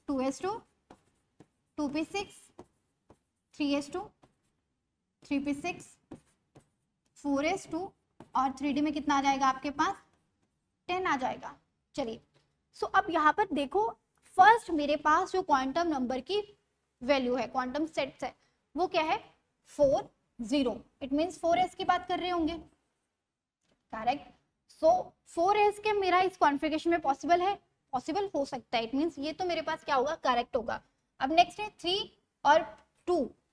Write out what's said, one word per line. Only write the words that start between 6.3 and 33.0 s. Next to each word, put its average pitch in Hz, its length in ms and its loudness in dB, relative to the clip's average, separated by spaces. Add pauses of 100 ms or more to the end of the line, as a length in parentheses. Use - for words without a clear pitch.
फ़ोर 285 280 -2
एस 381 240 -4
टू 359 220 -8 (440)
और 262 160 0
थ्री 277 200 -4
डी 285 80 -2
में 302 120 0
कितना 285 260 0
आ 269 40 0
जाएगा 269 240 2
आपके 262 240 -2
पास? 311 260 -2 (920)
टेन 370 180 -2
आ 302 100 0
जाएगा। 247 380 -6 (400)
चलिए, 226 260 -6 (560)
so - 180 -6
अब 392 160 2
यहाँ 302 220 4
पर 427 200 0
देखो, 294 360 0 (500)
फर्स्ट 427 320 8
मेरे 294 260 0
पास 311 360 2
जो 370 100 0
quantum 294 460 0
number 254 320 -2
की 403 200 -2 (640)
value 247 340 2
है, 226 100 -2
quantum 254 400 -4
sets - 380 -6
है, - 100 -8 (420)
वो 349 100 0
क्या 339 160 0
है? 339 160 -2 (480)
फ़ोर 294 440 2 (280)
zero। 240 460 -2 (180)
It 262 100 -8
means 320 260 0
four 339 200 2
S 359 160 0
की 381 100 -8
बात 359 240 0
कर 359 100 -2
रहे 359 120 -4
होंगे, 339 240 -2 (1400)
Correct। 233 380 -2 (520)
So 320 100 8 (340)
four 370 300 2
S 415 220 4
के 427 140 -2
मेरा 370 280 2
इस 370 160 0
configuration 302 540 0
में 339 100 2
possible 302 420 0
है, 392 120 0 (380)
Possible 359 420 -4
हो 285 100 0
सकता 247 340 -6
है। 233 120 -4
It - 40 -6
means 320 240 -2
ये 294 140 -6
तो 370 120 -4
मेरे 330 180 -2
पास 311 220 -6
क्या 294 120 0
होगा? 277 180 0
Correct 254 420 0
होगा। 220 260 -6 (380)
अब 262 120 -2
next 359 280 4
है 415 100 -8
थ्री 359 280 -4 (460)
और 311 180 6 (440)